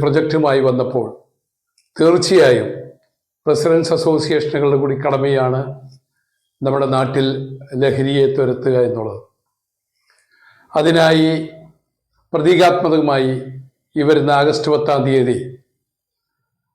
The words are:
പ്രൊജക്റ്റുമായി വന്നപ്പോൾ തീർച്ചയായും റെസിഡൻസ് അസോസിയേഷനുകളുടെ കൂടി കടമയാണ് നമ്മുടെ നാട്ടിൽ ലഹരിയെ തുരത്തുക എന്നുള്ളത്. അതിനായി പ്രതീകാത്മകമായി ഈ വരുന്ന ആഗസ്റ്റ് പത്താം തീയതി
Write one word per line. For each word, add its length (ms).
പ്രൊജക്റ്റുമായി 680
വന്നപ്പോൾ 400
തീർച്ചയായും 720
റെസിഡൻസ് 480
അസോസിയേഷനുകളുടെ 880
കൂടി 140
കടമയാണ് 680
നമ്മുടെ 260
നാട്ടിൽ 380
ലഹരിയെ 440
തുരത്തുക 400
എന്നുള്ളത്. 340
അതിനായി 580
പ്രതീകാത്മകമായി 1000
ഈ 80
വരുന്ന 280
ആഗസ്റ്റ് 400
പത്താം 340
തീയതി 320